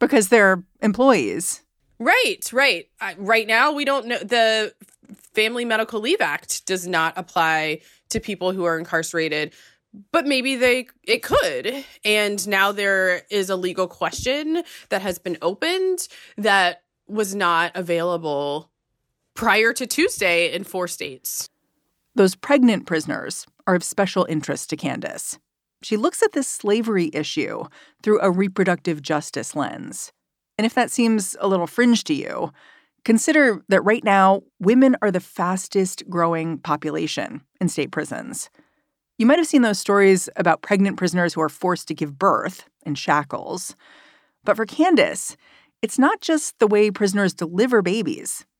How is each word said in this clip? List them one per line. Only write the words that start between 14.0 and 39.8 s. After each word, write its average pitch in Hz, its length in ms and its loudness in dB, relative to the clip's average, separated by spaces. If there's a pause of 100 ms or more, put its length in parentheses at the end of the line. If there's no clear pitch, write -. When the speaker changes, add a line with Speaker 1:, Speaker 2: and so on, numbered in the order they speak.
Speaker 2:
that 196 100 -2
has 185 180 -6
been 175 220 -8
opened 359 680 -2 (300)
that 196 460 2 (240)
was 202 280 -4
not 175 400 2
available 165 960 -4 (640)
prior 226 380 2
to 233 140 -6
Tuesday 170 640 0
in 190 120 -6
four 180 220 -6
states. - 600 -12 (680)
Speaker 1:
Those 190 200 4
pregnant 254 520 2
prisoners - 600 -6 (200)
are 185 80 2
of 175 100 0
special 190 440 -2
interest 151 420 -6
to 156 60 -4
Candace. - 640 -8 (460)
She 214 120 -2
looks 277 260 -2
at 427 100 2
this 269 140 -4
slavery 208 640 0
issue 143 520 -6 (380)
through 214 180 2
a 196 100 4
reproductive 180 720 -2
justice 147 540 -6
lens. - 560 -8 (440)
And 214 80 0
if 233 100 -2
that 233 180 0
seems 226 480 0
a 202 80 0
little 180 180 0
fringe 233 380 2
to 156 100 -2
you, - 380 -6 (520)
consider 240 640 2
that 196 140 4
right 208 220 0
now, 196 380 4 (180)
women 247 420 6
are 214 80 2
the 180 80 -2
fastest 185 920 -4
growing 165 500 -2
population 151 840 -4 (180)
in 180 80 0
state - 220 -4
prisons. - 580 -10 (720)
You 226 80 4
might 294 120 6
have 330 100 2
seen 269 140 4
those 214 180 0